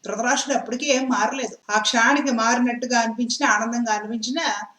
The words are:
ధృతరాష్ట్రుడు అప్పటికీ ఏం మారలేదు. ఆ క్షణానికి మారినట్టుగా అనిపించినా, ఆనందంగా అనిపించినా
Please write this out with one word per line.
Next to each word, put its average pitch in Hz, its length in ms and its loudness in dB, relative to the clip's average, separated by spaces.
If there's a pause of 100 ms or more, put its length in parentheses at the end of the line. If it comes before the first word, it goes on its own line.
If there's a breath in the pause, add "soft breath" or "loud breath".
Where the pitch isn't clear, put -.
ధృతరాష్ట్రుడు 247 520 -2
అప్పటికీ 247 280 -4
ఏం 262 240 2
మారలేదు. 233 640 -2
ఆ 214 80 4
క్షణానికి 254 520 2
మారినట్టుగా 240 680 0
అనిపించినా, 233 500 0
ఆనందంగా 226 440 0
అనిపించినా 226 760 -4 (120)